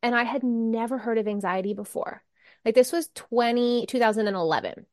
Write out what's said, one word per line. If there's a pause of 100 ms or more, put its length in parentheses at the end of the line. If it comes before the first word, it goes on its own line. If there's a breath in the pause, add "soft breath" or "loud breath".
And
I
had
never
heard
of
anxiety
before. (400 soft breath)
Like,
this
was
twenty,
two
thousand
and
eleven.